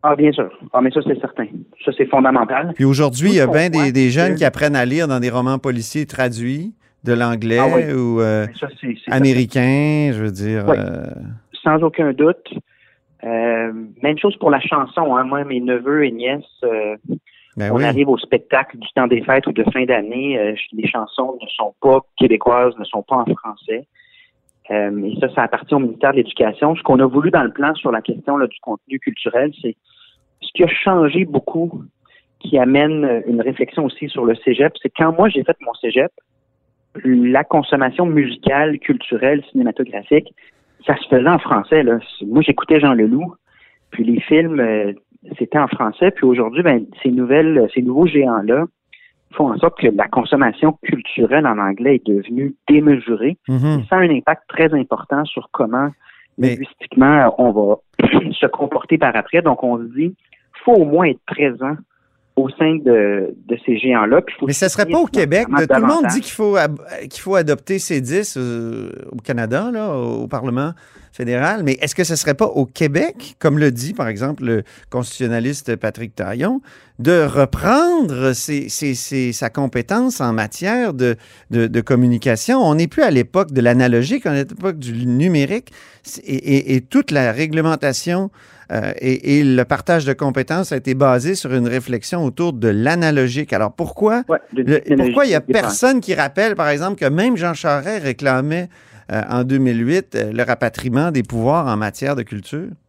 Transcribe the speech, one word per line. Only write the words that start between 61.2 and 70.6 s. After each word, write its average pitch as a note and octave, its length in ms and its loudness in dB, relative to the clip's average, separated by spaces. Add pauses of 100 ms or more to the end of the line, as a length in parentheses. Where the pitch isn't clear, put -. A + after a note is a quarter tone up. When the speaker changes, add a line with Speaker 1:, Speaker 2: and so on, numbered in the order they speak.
Speaker 1:
présent C3+ 480 -2 (600)
au C3+ 140 0
sein D#3+ 260 2
de, G#2 580 2 (120)
de A#2 180 -2
ces A#2+ 140 0
géants-là. A#2+ 420 2
Puis - 180 -14
faut C#3 80 -4
Speaker 2:
Mais C#3+ 60 -2
ça F#3+ 160 0
serait G#3 140 -2
Speaker 1:
soutenir G3 160 0
Speaker 2:
pas E4+ 60 4
au - 20 -2
Québec, G3 400 0
Speaker 1:
financièrement C4+ 160 2
Speaker 2:
de, D3+ 40 0
tout - 80 2
le - 60 4
monde D4+ 220 2
Speaker 1:
davantage. - 100 0
Speaker 2:
dit A#3 80 0
qu'il - 140 -12
faut G#3 220 0
ab-, D3+ 240 0 (280)
qu'il - 140 -18
faut F#3+ 120 -4
adopter E3 440 0
C D#3+ 240 -4
dix, F3 360 -4
euh, A#2 520 -8 (200)
au - 60 -14
Canada, B2 560 -4
là, G#3+ 240 -4
au, A#2 280 -6
au A#2 40 -10
Parlement C3+ 440 -4 (420)